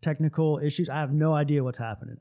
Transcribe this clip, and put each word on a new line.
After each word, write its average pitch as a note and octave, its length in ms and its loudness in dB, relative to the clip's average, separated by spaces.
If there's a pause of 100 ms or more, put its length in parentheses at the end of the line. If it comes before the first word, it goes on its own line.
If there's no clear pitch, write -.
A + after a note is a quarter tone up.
technical D#3 600 2
issues. D3+ 280 0
I C#3+ 120 -4
have C#3 120 -2
no D3+ 220 4
idea D3 300 2
what's B2+ 140 -6
happening. A#2 420 -8